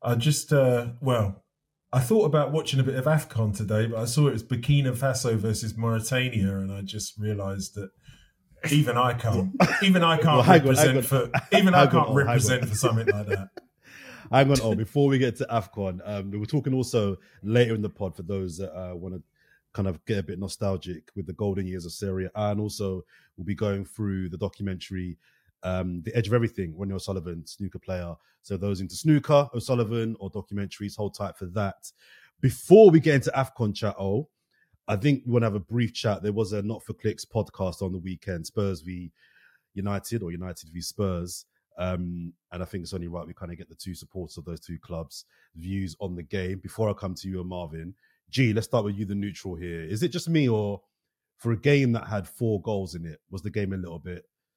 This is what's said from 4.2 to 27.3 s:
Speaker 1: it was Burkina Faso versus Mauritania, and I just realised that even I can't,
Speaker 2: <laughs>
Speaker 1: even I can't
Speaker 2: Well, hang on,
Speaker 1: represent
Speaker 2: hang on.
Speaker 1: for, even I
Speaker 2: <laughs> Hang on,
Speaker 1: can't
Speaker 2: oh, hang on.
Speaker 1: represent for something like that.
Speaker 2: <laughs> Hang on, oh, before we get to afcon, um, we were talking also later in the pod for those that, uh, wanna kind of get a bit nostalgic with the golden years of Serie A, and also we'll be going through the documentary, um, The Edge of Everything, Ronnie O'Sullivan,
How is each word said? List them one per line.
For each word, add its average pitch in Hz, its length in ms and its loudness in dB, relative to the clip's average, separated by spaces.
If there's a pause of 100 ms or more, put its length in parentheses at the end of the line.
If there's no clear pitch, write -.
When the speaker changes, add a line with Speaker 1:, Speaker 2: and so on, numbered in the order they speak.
Speaker 1:
it 127 60 2
was 110 100 -6
Burkina 135 520 2
Faso 123 400 0
versus 107 400 -2
Mauritania, 113 840 0
and 98 140 -4
I 98 100 -8
just 104 360 -10
realised 98 560 -4
that 98 160 -10 (800)
even 143 260 4
I 123 180 4
can't, 98 360 0 (180)
Speaker 2:
<laughs> - 140 -2
Speaker 1:
even 185 220 6
I 165 140 6
can't 151 80 4
Speaker 2:
Well, 143 160 8
hang 170 180 10
on, 135 80 4
Speaker 1:
represent 139 220 6
Speaker 2:
hang 131 80 4
on. 127 40 2
Speaker 1:
for, 127 540 0
even 190 180 8
I - 40 8
Speaker 2:
<laughs> 143 80 10
Hang - 20 -
on, - 20 -4
Speaker 1:
can't - 40 4
Speaker 2:
oh, - 40 6
hang 151 120 4
on. - 40 2 (140)
Speaker 1:
represent 120 400 2
for 104 80 -4
something 113 320 2
like 104 180 0
that. 98 220 -4 (420)
Speaker 2:
<laughs> - 420 -20
Hang 135 180 6
on, 143 120 6
oh, 110 120 2
before 139 340 2
we 135 100 4
get 123 180 0
to 131 140 -4
afcon, 98 540 -4
um, 101 260 -6
we 104 80 -6
were 104 80 -4
talking 135 260 -2
also 117 440 0 (260)
later 113 320 2
in 107 80 -2
the 104 80 -4
pod 92 260 -8
for 98 60 -12
those 92 340 -6
that, 87 180 -10
uh, 90 220 -10
wanna 92 220 -10 (560)
kind 101 120 -2
of 87 200 -4
get 107 120 -2
a 95 40 -2
bit 87 160 -10
nostalgic 92 760 -6
with 95 120 -8
the 90 80 -10
golden 98 320 -2
years 92 180 -8
of 85 80 -12
Serie 95 320 -4 (100)
A, 104 160 0
and 104 80 -2
also 98 460 -4 (320)
we'll 95 80 -12
be 98 100 -4
going 98 300 -2
through 95 460 -4
the 87 80 -10
documentary, 92 800 -8 (440)
um, 92 400 -4
The 113 140 -6
Edge 113 120 2
of 104 40 -4
Everything, 113 440 -6
Ronnie 98 180 -8
O'Sullivan, 87 520 -8